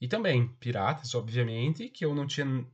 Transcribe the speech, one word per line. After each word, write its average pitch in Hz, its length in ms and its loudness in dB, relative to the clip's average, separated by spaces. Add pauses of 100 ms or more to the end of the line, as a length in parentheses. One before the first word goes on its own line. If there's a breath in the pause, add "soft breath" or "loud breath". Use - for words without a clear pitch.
E 127 80 -4
também 139 400 4 (100)
piratas, 120 560 -2
obviamente, 120 720 0
que - 160 -8
eu 147 80 2
não 143 140 0
tinha 135 480 -2